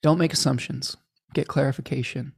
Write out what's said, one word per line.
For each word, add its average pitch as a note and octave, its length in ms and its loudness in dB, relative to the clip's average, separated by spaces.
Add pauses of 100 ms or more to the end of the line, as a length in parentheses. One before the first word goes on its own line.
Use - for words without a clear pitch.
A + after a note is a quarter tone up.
don't D#3 160 4
make D#3+ 160 2
assumptions, C3+ 600 -2 (380)
get C3+ 140 0
clarification C3+ 920 -2